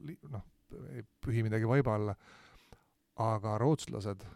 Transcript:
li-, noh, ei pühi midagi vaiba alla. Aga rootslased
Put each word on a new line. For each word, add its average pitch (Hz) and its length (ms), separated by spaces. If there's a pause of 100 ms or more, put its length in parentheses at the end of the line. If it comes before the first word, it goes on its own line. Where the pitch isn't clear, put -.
li-, 170 120 (120)
noh, 110 160 (500)
ei 120 80 (160)
pühi 117 240
midagi 110 240
vaiba 120 280
alla. 104 200 (1040)
Aga 110 420
rootslased 107 640 (120)